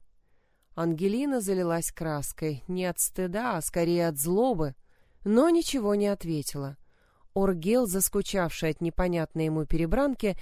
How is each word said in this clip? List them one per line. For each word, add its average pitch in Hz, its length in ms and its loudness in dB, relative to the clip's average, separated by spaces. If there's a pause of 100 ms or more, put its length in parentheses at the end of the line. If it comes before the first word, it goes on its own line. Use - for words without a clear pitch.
(760)
Ангелина 196 640 0
залилась 180 500 0
краской, 151 760 -6
не 185 180 -2
от 175 140 -2
стыда, 190 580 -2
а 156 40 -4
скорее 170 460 0
от 147 120 -4
злобы, 175 560 0 (480)
но 233 260 6
ничего 277 460 2
не 202 120 2
ответила. 147 680 -4 (560)
Оргел, 196 540 2
заскучавший 185 840 0
от - 120 -4
непонятной 165 640 0
ему 156 200 0
перебранки, 208 760 0